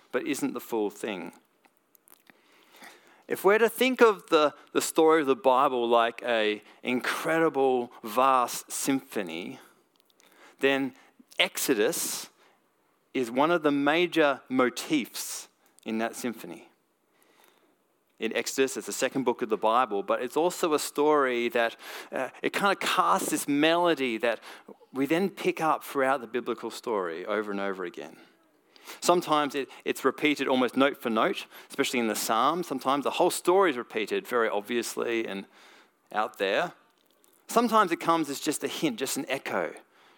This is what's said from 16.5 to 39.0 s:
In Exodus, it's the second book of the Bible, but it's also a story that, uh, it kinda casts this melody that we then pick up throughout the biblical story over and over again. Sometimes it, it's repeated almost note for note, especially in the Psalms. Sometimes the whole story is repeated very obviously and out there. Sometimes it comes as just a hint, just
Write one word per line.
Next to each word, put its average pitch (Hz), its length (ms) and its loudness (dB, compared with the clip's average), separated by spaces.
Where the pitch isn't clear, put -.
In 110 140 -2
Exodus, 131 420 -2
it's 107 100 -8
the 104 60 -8
second 131 320 -2
book 120 180 0
of 110 60 -2
the 107 80 0
Bible, 107 460 0
but 110 200 -2
it's 127 140 -6
also 175 360 0
a 147 60 4
story 135 720 2
that, 117 280 0
uh, 131 160 -4
it - 100 0
kinda 190 240 0
casts 180 540 0
this 147 180 -4
melody 147 680 2
that 113 220 -2
we 135 120 -2
then 165 260 2
pick 175 300 -4
up 151 220 0
throughout 135 380 0
the 117 60 -12
biblical 117 440 -6
story 92 560 -4
over 104 240 -2
and 98 100 -6
over 95 240 -6
again. 78 320 -12
Sometimes 151 540 2
it, 135 140 -4
it's - 200 -2
repeated 139 420 0
almost 127 300 2
note 135 200 2
for - 140 -4
note, 123 360 0
especially 131 300 -2
in 117 80 0
the 107 80 0
Psalms. 135 540 0
Sometimes 135 360 -2
the 117 60 -2
whole 170 200 2
story 180 400 2
is 127 60 -2
repeated 104 520 -4
very 117 200 2
obviously 117 800 -4
and 98 180 -10
out 107 260 -4
there. 123 340 0
Sometimes 220 440 4
it 170 60 -2
comes 165 320 2
as - 100 -8
just - 220 -4
a 139 60 -2
hint, 135 280 -2
just 127 200 -4